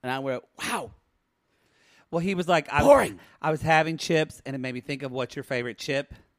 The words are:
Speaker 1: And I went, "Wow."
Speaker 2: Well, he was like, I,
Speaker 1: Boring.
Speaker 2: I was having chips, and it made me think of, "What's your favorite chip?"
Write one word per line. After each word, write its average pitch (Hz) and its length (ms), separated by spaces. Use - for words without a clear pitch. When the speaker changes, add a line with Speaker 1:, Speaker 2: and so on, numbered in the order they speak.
Speaker 1:
And 127 80
I 135 80
went, 135 240
"Wow." - 320
Speaker 2:
Well, 165 80
he 190 160
was 175 120
like, 165 260
I, 147 80
Speaker 1:
Boring. 254 380
Speaker 2:
I 160 120
was 156 100
having 160 360
chips, 156 480
and 135 100
it 131 40
made 127 140
me 123 80
think 139 220
of, 131 80
"What's 123 240
your 143 80
favorite 120 340
chip?" 139 360